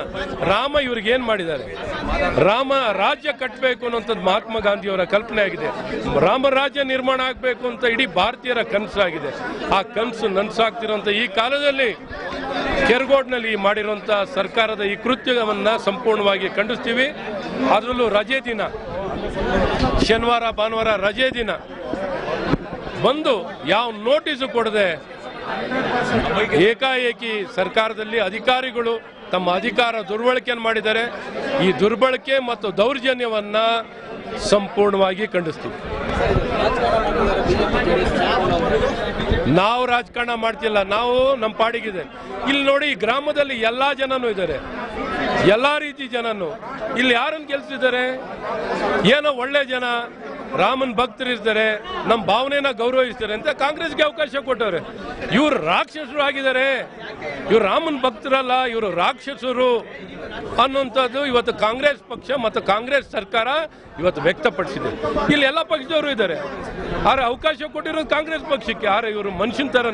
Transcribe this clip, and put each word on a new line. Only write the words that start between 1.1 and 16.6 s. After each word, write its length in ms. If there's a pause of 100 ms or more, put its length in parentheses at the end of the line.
ಏನ್ 140
ಮಾಡಿದ್ದಾರೆ? 360 (840)
ರಾಮ 240 (300)
ರಾಜ್ಯ 260 (120)
ಕಟ್ಟಬೇಕು 460
ಅನ್ನೋಂಥದ್ದು 400
ಮಹಾತ್ಮ 400
ಗಾಂಧಿಯವರ 360 (100)
ಕಲ್ಪನೆ 340
ಆಗಿದೆ. 220 (580)
ರಾಮ 220 (100)
ರಾಜ್ಯ 240 (100)
ನಿರ್ಮಾಣ 260 (100)
ಆಗ್ಬೇಕು 420
ಅಂತ 120 (120)
ಇಡೀ 100 (140)
ಭಾರತೀಯರ 440 (100)
ಕನಸಾಗಿದೆ. 580 (460)
ಆ 20 (160)
ಕನಸು 320 (100)
ನನ್ಸಾಗ್ತಿರೋಂಥ 720 (160)
ಈ 20 (140)
ಕಾಲದಲ್ಲಿ 500 (1000)
ಕೆರಗೋಡ್ನಲ್ಲಿ 640 (140)
ಮಾಡಿರುವಂಥ 460 (240)
ಸರ್ಕಾರದ 480 (100)
ಈ 20 (100)
ಕೃತ್ಯವನ್ನ 640 (180)
ಸಂಪೂರ್ಣವಾಗಿ 600 (120)
ಖಂಡಿಸ್ತೀವಿ. 480 (680)